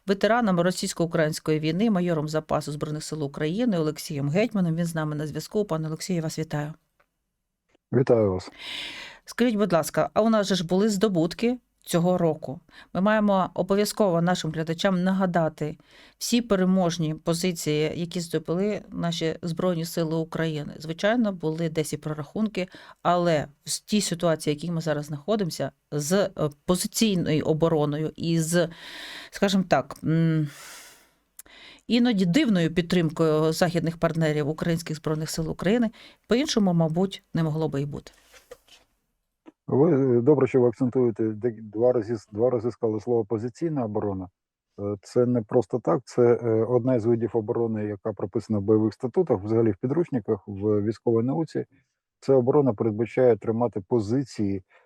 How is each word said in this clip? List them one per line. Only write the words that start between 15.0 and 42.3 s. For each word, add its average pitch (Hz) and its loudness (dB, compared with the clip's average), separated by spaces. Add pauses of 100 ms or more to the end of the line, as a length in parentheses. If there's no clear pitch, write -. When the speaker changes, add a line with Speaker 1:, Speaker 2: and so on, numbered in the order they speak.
Speaker 1:
нагадати 170 0 (400)
всі - 0
переможні 180 2
позиції, 165 -2
які 170 -6
здобули 170 -4
наші 170 -4
Збройні 170 -2
Сили 165 -4
України. 160 -4
Звичайно, 202 -2
були 165 -4
десь 156 -4
і 147 -6
прорахунки, 180 -6 (340)
але 175 2 (180)
в - -6
тій 208 2
ситуації, 165 0
в - -14
якій 165 -6
ми 165 -2
зараз 147 -2
знаходимося, 151 -4 (200)
з, 147 -2
е, 196 2 (360)
позиційною 185 0
обороною 156 2
і 165 0
з, 165 2 (600)
скажімо 196 2
так, 139 0
м, 160 2 (1400)
іноді 240 4
дивною 175 2
підтримкою 160 2
західних 165 0
партнерів 151 0
українських 165 -4
Збройних 156 -4
Сил 160 -4
України, 220 0 (380)
по-іншому, 220 2
мабуть, 170 0 (100)
не 165 0
могло 156 -2
би 143 -4
і 143 -4
бути. - -12 (1600)
Speaker 2:
Ви, 131 4
е, 120 2
добре, 131 4
що 131 4
ви 123 6
акцентуєте, 120 0
де-, 110 -2 (100)
два 110 0
рази 117 0
с-, - -8